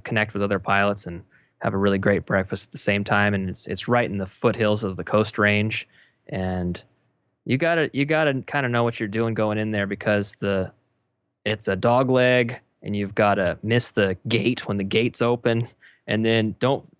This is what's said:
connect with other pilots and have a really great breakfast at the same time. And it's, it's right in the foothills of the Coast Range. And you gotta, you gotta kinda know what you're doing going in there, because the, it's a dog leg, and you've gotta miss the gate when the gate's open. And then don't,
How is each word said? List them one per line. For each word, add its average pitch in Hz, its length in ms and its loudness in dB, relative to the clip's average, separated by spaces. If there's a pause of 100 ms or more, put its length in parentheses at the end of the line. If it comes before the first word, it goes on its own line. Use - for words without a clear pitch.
connect 107 280 -2
with 101 100 -2
other 101 160 0
pilots 98 480 0
and 87 160 -10 (360)
have 98 160 -2
a - 20 0
really 98 220 2
great 101 260 0
breakfast - 400 -2
at - 60 -20
the - 80 -12
same 101 240 0
time. 104 320 0
And 95 120 -2
it's, - 200 -10
it's 98 200 -8
right 120 220 2
in 101 80 -6
the 98 80 -4
foothills 107 580 0
of 95 120 -4
the 90 80 -8
Coast 107 340 0
Range. 104 500 2 (400)
And 92 540 -4 (640)
you 127 120 0
gotta, 165 360 0
you 139 120 0
gotta 147 420 0
kinda 139 200 -2
know 120 160 2
what 117 160 -2
you're 113 80 -2
doing 113 280 -2
going 107 240 0
in 110 100 -2
there, 101 160 0
because 101 540 -2
the, 98 320 -2 (760)
it's 104 220 -4
a 98 80 0
dog 123 340 2
leg, 123 500 4 (220)
and 101 140 -6
you've 101 180 -4
gotta 101 480 2
miss 117 300 0
the 95 260 2 (100)
gate 113 400 0
when 101 100 -2
the 98 60 -2
gate's 113 380 0
open. 120 460 0 (400)
And 110 180 0
then 113 340 2
don't, 131 240 0 (160)